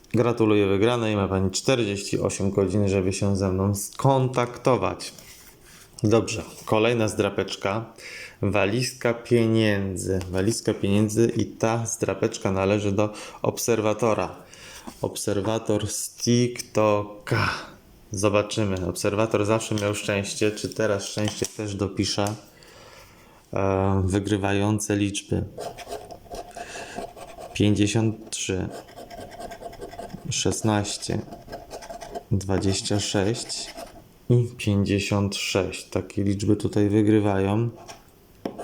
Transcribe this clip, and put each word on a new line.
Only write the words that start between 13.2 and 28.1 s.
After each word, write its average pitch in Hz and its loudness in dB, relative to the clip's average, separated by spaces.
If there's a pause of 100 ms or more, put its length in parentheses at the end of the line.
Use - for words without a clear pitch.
obserwatora. 107 2 (640)
Obserwator 104 -2
z - -6
TikToka. 107 0 (600)
Zobaczymy. 101 0
Obserwator 104 2
zawsze 110 0
miał 104 0
szczęście. 104 0
Czy 98 -6
teraz 101 0
szczęście 107 -2
też 104 -8
dopisze? 101 -2 (1160)
E, 98 2
wygrywające 101 0
liczby. 101 -2 (2000)
Pięćdziesiąt 104 2